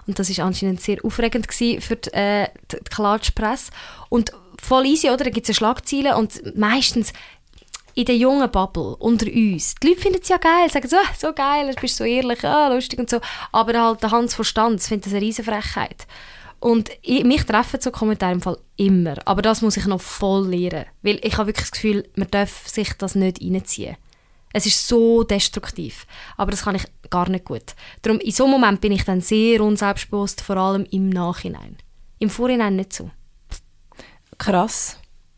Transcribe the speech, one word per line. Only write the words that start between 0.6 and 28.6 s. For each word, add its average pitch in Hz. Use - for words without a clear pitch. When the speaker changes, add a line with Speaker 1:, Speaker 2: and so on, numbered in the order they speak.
Speaker 1:
sehr -
aufregend 226
gewesen -
für 226
die, -
äh, 202
die, -
die -
Klatschpresse. 214
Und -
voll 262
easy, 294
oder? 262
Da 254
gibt's 220
eine 208
Schlagzeile 269
und 214
meistens 220
in 247
der 247
jungen 262
Bubble, 190
unter 226
uns, 214
die 277
Leute 359
finden 370
es -
ja 359
geil, 339
sagen 269
so, 330
«Ah, 381
so 311
geil, 285
du -
bist -
so 226
ehrlich, 240
ah, 294
lustig» 254
und 240
so. 233
Aber 226
halt 226
der 220
Hans 233
von 226
Stanz 220
findet 202
das 196
eine 202
riesen 214
Frechheit. -
Und 233
ich, 247
mich 269
treffen 240
so 254
Kommentare 208
im 180
Fall 175
immer. 180
Aber 196
das 220
muss 220
ich 190
noch 190
voll 196
lernen. 175
Weil 208
ich 220
habe 208
wirklich -
das -
Gefühl, 208
man 190
darf 202
sich -
das 196
nicht 190
reinziehen. -
Es 208
ist -
so 233
destruktiv. -
Aber 202
das 202
kann -
ich -
gar 180
nicht 185
gut. -
Darum, 220
in 214
so 254
einem 269
Moment 220